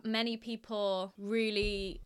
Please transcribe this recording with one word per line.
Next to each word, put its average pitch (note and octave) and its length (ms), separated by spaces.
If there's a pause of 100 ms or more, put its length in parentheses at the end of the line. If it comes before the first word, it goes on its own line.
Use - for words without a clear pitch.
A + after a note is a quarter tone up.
many A3+ 320
people G#3 800
really G#3 880